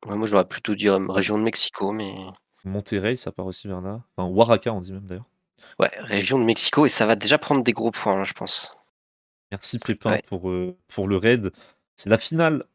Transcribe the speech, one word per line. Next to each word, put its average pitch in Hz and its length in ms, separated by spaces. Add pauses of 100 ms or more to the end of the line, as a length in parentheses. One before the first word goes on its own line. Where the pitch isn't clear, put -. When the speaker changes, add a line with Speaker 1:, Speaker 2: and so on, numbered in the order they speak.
Speaker 1:
Ouais, 104 100
moi, 107 120
j'aurais 98 180
plutôt - 300
dit, 101 100
hem, 98 280
Speaker 2:
Pas 98 80
de 92 40
Speaker 1:
région 107 120
de 107 40
Mexico, 107 480
mais 104 240 (500)
Speaker 2:
Monterrey, 101 500
ça 123 160
part 90 160
aussi 92 220
vers 92 120
là. 101 220 (140)
Enfin, 92 120
Oaxaca, 113 440
on 101 80
dit 90 120
même, 98 140
d'ailleurs. 92 220 (500)
Speaker 1:
Ouais, - 200
région 107 400
de 120 60
Mexico, 113 420
et - 20
ça - 160
va 110 100
déjà 107 220
prendre 143 260
des 117 120
gros 113 160
points, 101 260
là, 98 80
je - 80
pense. - 420 (760)
Speaker 2:
Merci - 280
Pépin 107 380
Speaker 1:
Ouais. - 100
Speaker 2:
pour, 92 240
heu, 90 260 (120)
pour 98 200
le 101 80
raid. 107 360 (440)
C'est - 140
la 113 80
finale. 160 460 (100)